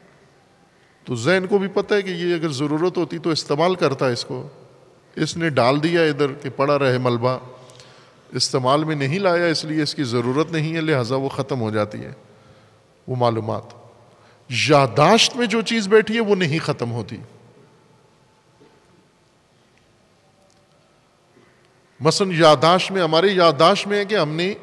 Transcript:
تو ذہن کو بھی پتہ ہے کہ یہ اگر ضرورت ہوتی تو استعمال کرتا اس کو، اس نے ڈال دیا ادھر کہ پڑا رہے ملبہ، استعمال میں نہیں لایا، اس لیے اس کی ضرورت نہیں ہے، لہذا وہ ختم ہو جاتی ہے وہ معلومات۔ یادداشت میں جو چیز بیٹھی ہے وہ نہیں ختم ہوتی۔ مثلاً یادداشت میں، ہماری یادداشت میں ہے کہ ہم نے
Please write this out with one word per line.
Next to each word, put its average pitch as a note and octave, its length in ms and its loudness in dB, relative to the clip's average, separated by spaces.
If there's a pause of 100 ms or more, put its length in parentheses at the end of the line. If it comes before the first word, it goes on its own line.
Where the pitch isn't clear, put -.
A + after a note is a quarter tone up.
(1040)
تو C3 120 -6
ذہن F3+ 320 0
کو G3+ 100 0
بھی G3 100 0
پتہ G3 260 -2
ہے G3+ 80 2
کہ F#3+ 80 -8
یہ F3 260 -2
اگر E3 140 -4
ضرورت D3+ 480 -2
ہوتی E3+ 200 -4
تو E3 120 -4
استعمال D#3 460 0
کرتا C#3+ 320 0
اس A#2+ 180 -4
کو، C3+ 240 -10 (680)
اس D#3+ 220 -4
نے E3 120 -2
ڈال C3+ 340 4
دیا E3+ 180 2
ادھر C#3+ 320 0
کہ C#3 160 -10
پڑا C#3+ 300 0
رہے B2+ 180 2
ملبہ، B2 400 0 (960)
استعمال C3+ 500 2
میں D#3 120 -2
نہیں C#3+ 240 -2
لایا، F3 260 2
اس D#3+ 200 0
لیے D#3 180 -2
اس C#3+ 120 -6
کی D#3 80 -4
ضرورت B2+ 480 -2
نہیں D#3+ 240 -4
ہے، E3 60 -4
لہذا C3+ 340 0
وہ C3+ 140 -2
ختم C3+ 320 -4
ہو A2 100 -2
جاتی G#2+ 260 -2
ہے C3 140 -12 (960)
وہ B2+ 80 -6
معلومات۔ A2 460 -2 (1080)
یادداشت C#3+ 680 4
میں A#3+ 100 -2
جو A3 160 -2
چیز A3+ 260 -4
بیٹھی G#3+ 280 2
ہے A#3 40 0
وہ G#3 160 2
نہیں E3 240 -2
ختم B2 320 -4
ہوتی۔ A2+ 260 -8 (4000)
مثلاً F3+ 400 0
یادداشت D#3+ 520 4
میں، F#3+ 120 -2
ہماری E3 320 2
یادداشت E3+ 520 4
میں G3+ 120 -2
ہے G3+ 60 -2
کہ G#3 100 -4
ہم D#3 140 0
نے F3 340 -4